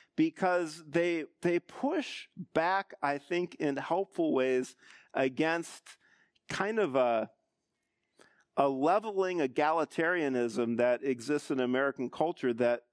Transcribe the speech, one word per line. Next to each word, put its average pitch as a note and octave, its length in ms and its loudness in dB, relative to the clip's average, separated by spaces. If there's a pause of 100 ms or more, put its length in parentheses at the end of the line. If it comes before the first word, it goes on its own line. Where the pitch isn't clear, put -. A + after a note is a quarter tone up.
(140)
because E3 760 0
they, E3+ 360 0 (180)
they F3 160 2
push - 680 -4 (280)
back, F#3+ 380 0 (100)
I C#3+ 160 0
think, F3 380 -4
in C#3 200 0
helpful E3 580 0
ways B2+ 420 2 (380)
against D#3 840 -2 (520)
kind G#3+ 300 -2
of D3 180 2
a, A#2 340 4 (1300)
a C#3 120 2
leveling F#3 680 0
egalitarianism C#3 1400 0
that A#2+ 240 2
exists C3+ 480 -2
in C3+ 100 0
American B2+ 500 0
culture D#3 440 -2
that, A#2+ 280 0 (100)